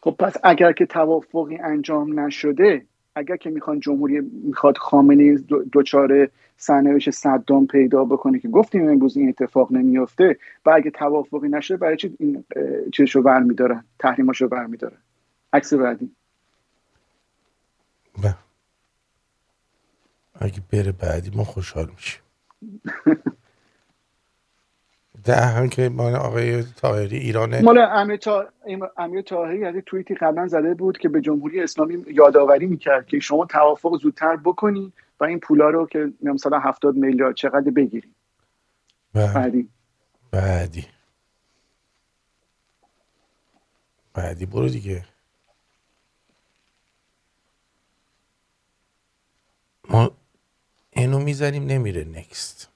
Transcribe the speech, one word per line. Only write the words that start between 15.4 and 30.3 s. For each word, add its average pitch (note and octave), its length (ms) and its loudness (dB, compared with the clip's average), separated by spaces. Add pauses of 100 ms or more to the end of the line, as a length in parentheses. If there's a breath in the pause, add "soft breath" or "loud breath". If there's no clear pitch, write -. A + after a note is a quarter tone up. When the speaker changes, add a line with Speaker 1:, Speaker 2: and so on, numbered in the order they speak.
Speaker 1:
عکس D3 220 0
بعدی. B2+ 360 -2 (2000)
Speaker 2:
بله. G2+ 120 0 (2000)
اگه F#2+ 220 -8 (100)
بره G2 200 -2
بعدی، F2+ 440 -6
ما G#2+ 80 -2
خوشحال E2+ 420 -10 (100)
می‌شیم. - 240 -16 (420)
Speaker 1:
<laughs> A3 760 -4 (1900)
Speaker 2:
ده B2 120 4
هم A#2+ 320 0
که B2+ 200 -2
مال A#2+ 260 -4
آقای A#2+ 480 -4
طاهری A2 540 -4
ایرانه. A#2 460 -2
Speaker 1:
مال A#3 160 8
امیر G#3 380 0
طا-، G#3 300 -4 (200)
ام-، F#3+ 300 -10
امیر F3+ 260 -8
طاهری F3+ 420 -6
از F3 100 -8
یه F#3+ 60 -8
توییتی F#3+ 340 -8
قبلاً E3+ 320 -2